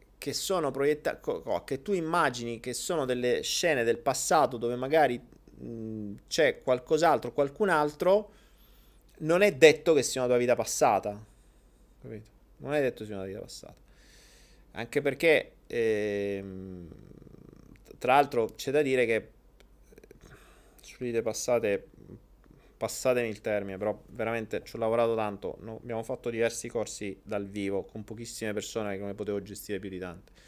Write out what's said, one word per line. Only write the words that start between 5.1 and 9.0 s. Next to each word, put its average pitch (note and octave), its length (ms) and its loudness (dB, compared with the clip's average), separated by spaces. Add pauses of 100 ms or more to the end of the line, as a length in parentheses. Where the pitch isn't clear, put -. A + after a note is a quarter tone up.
mm, A2 520 -10 (140)
c'è - 340 2
qualcos'altro, C3 720 2
qualcun C#3+ 380 0
altro, F3 600 2 (880)